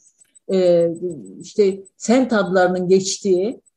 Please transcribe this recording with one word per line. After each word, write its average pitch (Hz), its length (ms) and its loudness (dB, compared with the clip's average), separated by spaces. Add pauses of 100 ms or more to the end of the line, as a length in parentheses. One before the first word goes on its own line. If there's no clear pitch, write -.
(520)
e, 175 380 2 (520)
işte 196 380 -2 (180)
semt 247 360 0
adlarının 180 540 0
geçtiği 190 760 0 (160)